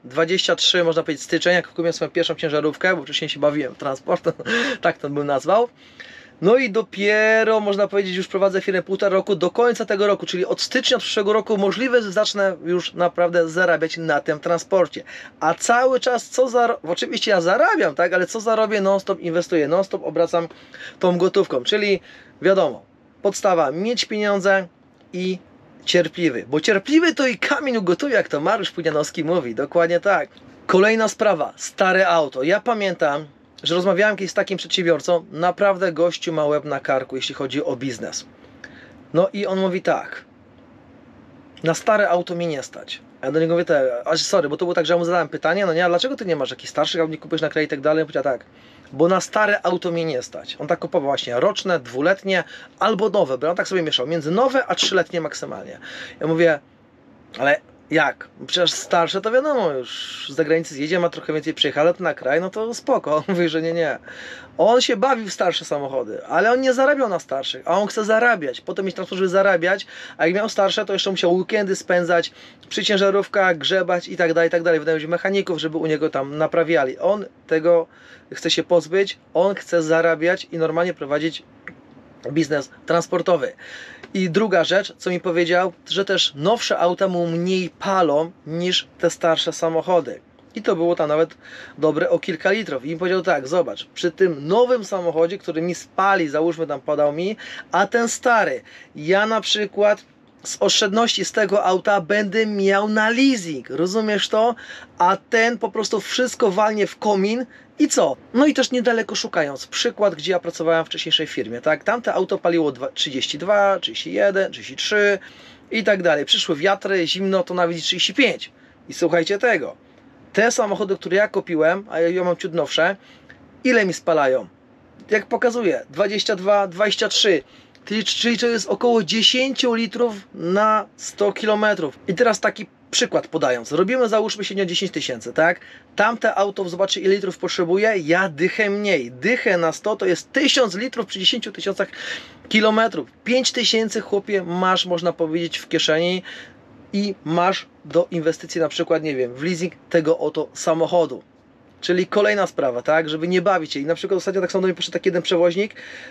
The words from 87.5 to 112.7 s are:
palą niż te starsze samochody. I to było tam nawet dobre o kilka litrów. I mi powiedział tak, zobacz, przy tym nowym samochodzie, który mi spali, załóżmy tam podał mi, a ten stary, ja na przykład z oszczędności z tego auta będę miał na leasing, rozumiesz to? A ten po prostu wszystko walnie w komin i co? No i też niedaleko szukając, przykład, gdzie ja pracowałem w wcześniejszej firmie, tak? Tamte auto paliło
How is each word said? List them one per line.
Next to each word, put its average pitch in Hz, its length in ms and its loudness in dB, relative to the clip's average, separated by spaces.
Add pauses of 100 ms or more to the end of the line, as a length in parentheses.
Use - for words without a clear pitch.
palą 170 640 0 (160)
niż 175 400 -2 (120)
te 170 100 2
starsze 165 440 0
samochody. 165 680 0 (340)
I 226 60 -6
to 208 140 0
było 170 200 2
tam 151 140 -2
nawet 156 280 0 (400)
dobre 156 320 2
o 170 100 2
kilka 185 320 -2
litrów. 170 340 -4
I 147 40 -6
mi 165 80 -6
powiedział 180 240 0
tak, 156 260 0
zobacz, 139 460 -2
przy 175 180 -2
tym 156 360 0
nowym 233 380 2
samochodzie, 170 520 0
który 160 240 -6
mi 170 140 -2
spali, 190 540 0
załóżmy 160 380 0
tam 143 140 -6
podał 147 320 0
mi, 185 240 -4 (340)
a 190 160 4
ten 233 220 0
stary, 202 520 2 (340)
ja 180 300 0
na 220 160 0
przykład 208 640 0 (400)
z - 160 -10
oszczędności 202 680 2
z - 60 -8
tego 202 340 2
auta 190 360 2
będę 208 440 0
miał 202 440 2
na 214 200 2
leasing, 233 600 0
rozumiesz 190 600 0
to? 226 260 2 (420)
A 185 200 4 (120)
ten 233 280 2
po 208 140 -4
prostu 220 280 -2
wszystko 240 520 0
walnie 214 360 2
w - 100 -14
komin 208 480 0 (340)
i 294 80 6
co? 165 300 2 (160)
No 254 120 6
i 294 80 4
też 254 180 0
niedaleko 226 440 0
szukając, 147 520 -4
przykład, 208 480 0
gdzie 151 160 -4
ja 180 80 2
pracowałem 165 460 0
w - 20 -20
wcześniejszej 156 400 -2
firmie, 120 340 -6
tak? 156 220 0
Tamte 226 300 -2
auto 185 240 0
paliło 165 340 2